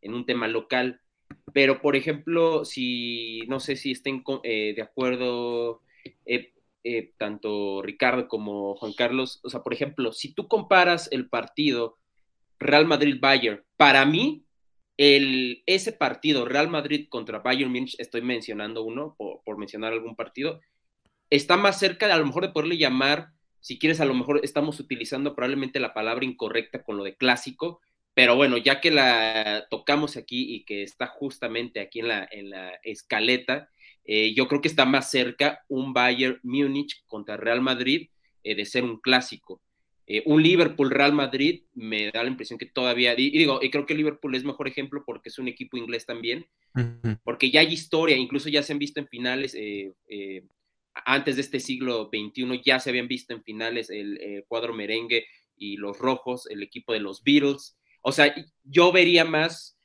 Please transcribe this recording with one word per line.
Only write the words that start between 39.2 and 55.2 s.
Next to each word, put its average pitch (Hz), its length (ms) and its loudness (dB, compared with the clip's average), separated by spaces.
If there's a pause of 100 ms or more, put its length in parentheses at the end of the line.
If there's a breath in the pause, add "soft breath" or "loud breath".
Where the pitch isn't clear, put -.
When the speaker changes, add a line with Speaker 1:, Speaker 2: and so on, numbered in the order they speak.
Speaker 1:
Eh, 107 200 -2
un 156 180 6
Liverpool-Real 143 720 6
Madrid 139 500 0 (100)
me 110 380 -4
da 113 100 -4
la 123 80 -2
impresión 120 300 -10
que - 60 -10
todavía, 123 520 2
y, 131 100 2
y 143 120 2
digo, 143 240 4
y 131 80 -2
creo 143 140 -2
que 156 100 -2
Liverpool 147 400 -2
es 127 80 -4
mejor 139 240 -6
ejemplo 135 380 -8
porque - 240 -14
es - 100 -18
un 127 80 -6
equipo 123 300 -12
inglés 117 280 -8
también, 117 400 -8 (300)
Speaker 2:
Ujú. 117 480 -4
Speaker 1:
porque 127 260 0
ya 151 120 4
hay 165 120 2
historia, 160 440 0
incluso 135 320 -4
ya 147 120 2
se 147 120 -6
han 143 60 -4
visto 143 200 -8
en 139 80 -10
finales, 123 480 -6
eh, 101 380 -10 (160)
eh, 98 340 -12 (500)
antes 135 440 -2
de 139 40 -4
este 131 180 -6
siglo 123 520 -6
veintiuno 113 420 -6
ya 127 260 2
se 131 120 -6
habían 123 160 -4
visto 123 260 -10
en 113 80 -14
finales 113 480 -8
el, 101 320 -10
el 101 240 -12
cuadro 117 280 -6
merengue 113 520 -4 (300 soft breath)